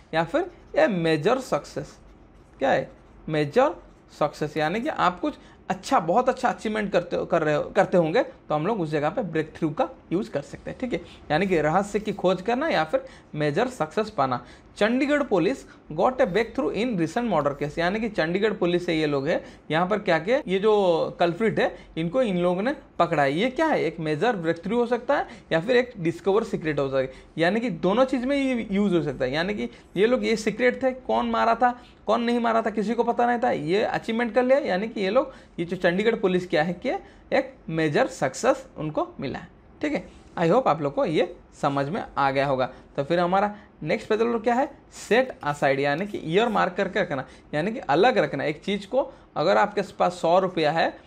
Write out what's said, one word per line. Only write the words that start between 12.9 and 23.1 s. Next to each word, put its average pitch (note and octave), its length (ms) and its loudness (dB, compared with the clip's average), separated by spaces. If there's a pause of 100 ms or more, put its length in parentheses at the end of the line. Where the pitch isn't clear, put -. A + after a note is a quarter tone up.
मेजर D3+ 320 0
सक्सेस G#3 420 -4
पाना। C3 360 -2 (320)
चंडीगढ़ C4+ 460 2
पुलिस G#3 440 0
got G#3+ 540 -2
a A#3+ 40 6
breakthrough G3+ 500 -2
in A#3 220 -2
recent G#3+ 340 -2
murder C#3+ 300 2
case, C#3+ 160 -4
यानी F3+ 220 0
कि A3+ 100 -2
चंडीगढ़ G3 440 0
पुलिस F3 320 0
से E3+ 100 0
ये D#3 120 2
लोग C#3+ 200 0
हैं, - 160 0 (280)
यहाँ F3 160 2
पर G3+ 120 0
क्या E3+ 200 2
किया, A#3 280 0
ये F#3+ 120 0
जो F3+ 600 2
कल्प्रिट F3 400 2
है, C4+ 160 0 (220)
इनको E3+ 240 0
इन G3 160 0
लोगों F3+ 240 2
ने C#4 140 -2 (240)
पकड़ा D#3+ 240 2